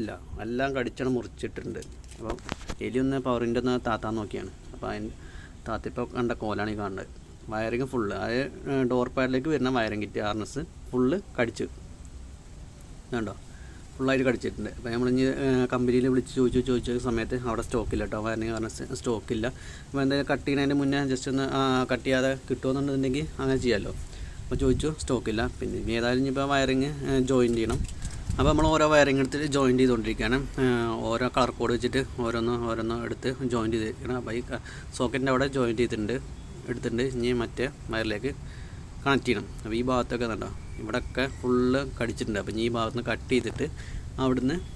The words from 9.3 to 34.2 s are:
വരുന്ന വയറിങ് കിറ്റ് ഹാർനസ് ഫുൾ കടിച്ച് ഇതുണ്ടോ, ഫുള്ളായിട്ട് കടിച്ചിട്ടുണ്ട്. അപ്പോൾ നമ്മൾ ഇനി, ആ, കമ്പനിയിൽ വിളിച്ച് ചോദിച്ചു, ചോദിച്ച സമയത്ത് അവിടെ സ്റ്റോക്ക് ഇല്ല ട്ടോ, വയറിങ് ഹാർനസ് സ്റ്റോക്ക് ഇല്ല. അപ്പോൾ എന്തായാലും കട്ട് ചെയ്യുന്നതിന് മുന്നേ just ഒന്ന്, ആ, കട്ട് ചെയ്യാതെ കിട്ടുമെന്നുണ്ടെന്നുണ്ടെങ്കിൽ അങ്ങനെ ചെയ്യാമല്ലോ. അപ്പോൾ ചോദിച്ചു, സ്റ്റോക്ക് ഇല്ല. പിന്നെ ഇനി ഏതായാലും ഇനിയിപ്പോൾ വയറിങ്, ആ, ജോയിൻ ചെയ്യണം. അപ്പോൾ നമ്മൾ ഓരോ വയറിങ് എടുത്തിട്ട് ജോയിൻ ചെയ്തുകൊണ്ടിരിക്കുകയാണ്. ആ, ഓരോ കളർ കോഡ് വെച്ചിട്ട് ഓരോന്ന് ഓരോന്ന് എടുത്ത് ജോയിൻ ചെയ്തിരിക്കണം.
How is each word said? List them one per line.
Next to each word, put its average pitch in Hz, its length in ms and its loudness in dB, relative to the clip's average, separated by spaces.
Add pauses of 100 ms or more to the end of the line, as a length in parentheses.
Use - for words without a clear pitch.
വരുന്ന 127 240 2
വയറിങ് 107 260 0
കിറ്റ് 101 220 -6
ഹാർനസ് 107 360 -4 (280)
ഫുൾ 127 200 4 (280)
കടിച്ച് 117 280 0 (1400)
ഇതുണ്ടോ, 107 260 -4 (640)
ഫുള്ളായിട്ട് 135 320 2
കടിച്ചിട്ടുണ്ട്. 107 480 -2
അപ്പോൾ 120 180 -8
നമ്മൾ 123 200 2
ഇനി, 131 100 4 (220)
ആ, - 20 2 (260)
കമ്പനിയിൽ 123 380 4
വിളിച്ച് 127 260 0
ചോദിച്ചു, 123 220 4 (100)
ചോദിച്ച 120 260 0 (120)
സമയത്ത് 113 300 0 (100)
അവിടെ 113 200 -2
സ്റ്റോക്ക് 113 280 0
ഇല്ല 104 160 0
ട്ടോ, 107 140 -2
വയറിങ് 110 280 -2
ഹാർനസ് 113 320 -4 (140)
സ്റ്റോക്ക് 117 360 -2
ഇല്ല. 110 100 0 (420)
അപ്പോൾ 139 160 -2
എന്തായാലും 139 260 2
കട്ട് 139 160 0
ചെയ്യുന്നതിന് 139 360 2
മുന്നേ 139 180 2 (120)
just 131 200 -2
ഒന്ന്, 135 160 2 (100)
ആ, 135 40 4 (300)
കട്ട് 120 140 0
ചെയ്യാതെ 131 260 4 (180)
കിട്ടുമെന്നുണ്ടെന്നുണ്ടെങ്കിൽ 135 760 0 (160)
അങ്ങനെ 135 240 4
ചെയ്യാമല്ലോ. 107 260 2 (520)
അപ്പോൾ 135 200 -2
ചോദിച്ചു, 131 280 4 (120)
സ്റ്റോക്ക് 117 300 0
ഇല്ല. 113 120 2 (140)
പിന്നെ 101 260 -2
ഇനി 113 160 0
ഏതായാലും 123 220 4
ഇനിയിപ്പോൾ 139 300 0
വയറിങ്, 135 380 4 (180)
ആ, 135 80 4 (140)
ജോയിൻ 123 260 6
ചെയ്യണം. 113 240 2 (560)
അപ്പോൾ 135 140 6
നമ്മൾ 151 240 6
ഓരോ 156 180 6
വയറിങ് 139 300 8
എടുത്തിട്ട് 143 340 0
ജോയിൻ 131 240 6
ചെയ്തുകൊണ്ടിരിക്കുകയാണ്. 113 580 4 (260)
ആ, 127 40 6 (400)
ഓരോ 117 260 2
കളർ 123 240 4
കോഡ് 120 180 2
വെച്ചിട്ട് 120 260 2 (240)
ഓരോന്ന് 117 280 0 (140)
ഓരോന്ന് 113 280 -2 (100)
എടുത്ത് 110 240 -2 (240)
ജോയിൻ 110 200 2
ചെയ്തിരിക്കണം. 110 460 -4